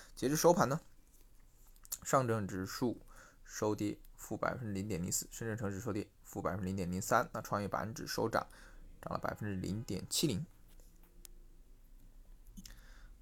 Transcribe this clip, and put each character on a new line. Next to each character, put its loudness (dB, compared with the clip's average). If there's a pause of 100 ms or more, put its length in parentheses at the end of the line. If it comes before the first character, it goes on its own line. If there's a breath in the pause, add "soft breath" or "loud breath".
(140 loud breath)
截 4
至 4
收 10
盘 8
呢， 2 (1200)
上 4
证 2
指 -2
数 0 (460 loud breath)
收 0
跌 0 (160)
负 -8
百 2
分 -4
之 -2
零 -2
点 0
零 -2
四， -2
深 -6
圳 -2
成 -2
指 -4
收 -2
跌 -2 (160)
负 -8
百 0
分 -2
之 -2
零 0
点 0
零 -2
三， 6
那 -2
创 0
业 -2
板 -2
指 -8
收 0
涨， 2 (560 loud breath)
涨 -6
了 0
百 -2
分 -4
之 -2
零 -2
点 -4
七 2
零。 0 (2750 loud breath)